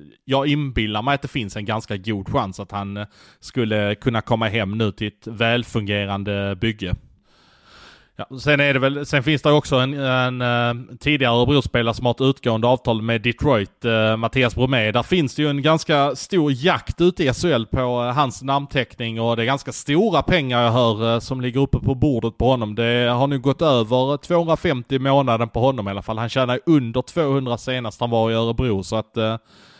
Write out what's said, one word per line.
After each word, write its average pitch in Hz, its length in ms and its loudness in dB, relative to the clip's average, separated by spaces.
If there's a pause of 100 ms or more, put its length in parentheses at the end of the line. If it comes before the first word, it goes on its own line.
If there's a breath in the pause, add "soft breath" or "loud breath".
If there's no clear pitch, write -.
(260)
jag 135 220 0
inbillar 117 540 -2
mig 139 140 0
att 135 60 -4
det 139 60 -8
finns 110 280 -6
en 107 100 -8
ganska 107 320 -4
god 98 320 -6
chans 107 300 -2
att 98 120 -12
han, 101 260 -6
eh, 104 80 -8 (340 soft breath)
skulle 107 560 -2
kunna 113 260 -2
komma 113 260 2
hem 104 300 -2
nu 110 140 0
till 110 160 -4
ett - 200 -12
välfungerande 101 1300 -2
bygge. 107 340 -2 (1200 loud breath)
Ja, - 220 -12
sen 143 200 2
är 143 140 4
det 131 60 2
väl, 139 260 0
sen 139 180 0
finns 147 180 2
det 151 100 4
också 147 240 4
en, 131 180 2
en, 127 480 0
eh, 120 580 -2
tidigare 135 360 2
Örebro-spelare 123 580 2
som 120 120 -4
har 123 60 2
ett - 100 -2
utgående 120 460 2
avtal 120 340 2
med 113 200 -2
Detroit, 117 640 0
eh, 110 320 2
Mattias 117 380 0
Bromé. 123 360 2
Där 120 120 0
finns 165 320 0
det 156 60 -2
ju 151 80 0
en 143 120 -2
ganska 147 540 2
stor 147 400 0
jakt 139 460 -2
ute 180 220 2
i 143 40 2
S 127 160 -2
H 175 60 2
L 120 160 0
på, - 140 -4
eh, 123 340 -2
hans 131 300 -2
namnteckning, 131 800 -4
och 117 140 0
det 117 80 -2
är - 20 -2
ganska 135 260 -2
stora 165 500 0
pengar 131 400 0
jag 117 100 4
hör, 113 420 2
eh, 117 60 0
som 131 220 -6
ligger 123 180 -2
uppe 135 200 0
på 135 160 -2
bordet 123 420 0
på - 120 2
honom. 113 260 0
Det 120 340 0
har 123 180 2
nu 143 120 -2
gått 131 220 -2
över 131 560 2
tvåhundrafemtio 160 840 -2
månaden 127 500 2
på 120 100 -4
honom 120 280 0
i 98 40 -4
alla 98 100 -6
fall. 110 160 -6
Han 117 120 -4
tjänar 127 360 0
under 127 360 2
tvåhundra 135 560 -2
senast 123 420 -6
han 120 100 -2
var 113 220 2
i - 20 0
Örebro, 113 500 0
så 113 120 -6
att, 110 220 -6
eh, 113 200 -2 (420 soft breath)